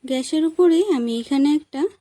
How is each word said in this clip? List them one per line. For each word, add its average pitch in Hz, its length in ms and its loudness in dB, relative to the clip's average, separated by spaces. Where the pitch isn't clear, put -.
গ্যাসের 262 400 -4
উপরে 330 340 2
আমি 233 240 -2
এখানে 277 360 0
একটা 294 280 -4